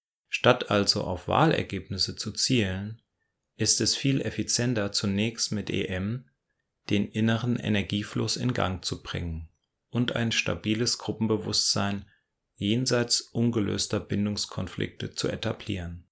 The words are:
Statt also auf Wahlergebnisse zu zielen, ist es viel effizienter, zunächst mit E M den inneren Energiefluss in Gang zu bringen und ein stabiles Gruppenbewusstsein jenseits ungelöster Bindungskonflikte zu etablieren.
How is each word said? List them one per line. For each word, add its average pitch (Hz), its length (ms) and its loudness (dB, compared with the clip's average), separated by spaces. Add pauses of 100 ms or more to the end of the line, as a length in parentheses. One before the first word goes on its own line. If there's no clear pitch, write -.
(300)
Statt - 420 2
also 101 320 2
auf 90 240 -6
Wahlergebnisse 98 880 0
zu - 160 -4
zielen, 104 720 0 (560)
ist 110 240 4
es - 160 2
viel 135 240 2
effizienter, 110 720 0
zunächst 104 580 0
mit 101 180 -4
E 98 160 -2
M 101 440 -4 (600)
den 101 220 2
inneren 113 460 2
Energiefluss 107 800 0
in 120 160 0
Gang 92 300 0
zu - 200 -4
bringen 82 460 -6 (400)
und 120 260 0
ein 117 160 0
stabiles 110 680 0
Gruppenbewusstsein 104 1120 0 (460)
jenseits 120 640 2
ungelöster 104 800 0
Bindungskonflikte 101 1120 -4
zu - 160 -2
etablieren. 95 840 -6